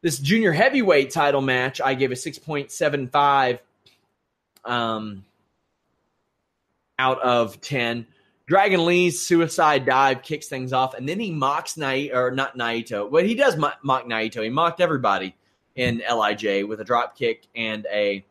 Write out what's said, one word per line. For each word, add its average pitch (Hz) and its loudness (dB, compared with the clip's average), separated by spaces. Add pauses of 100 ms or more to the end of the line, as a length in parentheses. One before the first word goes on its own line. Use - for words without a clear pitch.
This 151 -2
junior 180 2
heavyweight 190 4
title 143 2
match, 131 0
I 135 0
gave 127 0
a 123 -6
six 139 -12
point 147 -8
seven 143 -2
five, 139 4 (1040)
um, 110 -6 (1700)
out 131 0
of 120 0
ten. 120 -4 (380)
Dragon 190 4
Lee's 175 2
suicide 160 2
dive 135 2
kicks - -10
things 127 -8
off, 131 0
and 131 -10
then 185 -4
he 214 -6
mocks 147 -2
Nai-, 135 -2
or 127 2
not 135 -4
Naito, 117 -4
but 165 4
he 220 0
does 247 2
mo-, 147 0 (100)
mock 131 -2
Naito. 113 -4
He 113 -4
mocked 165 0
everybody 107 0 (400)
in 120 -2
L 113 0
I 107 2
J 101 -2
with 107 -8
a - -8
drop 117 0
kick 117 -4
and 110 -6
a 101 -2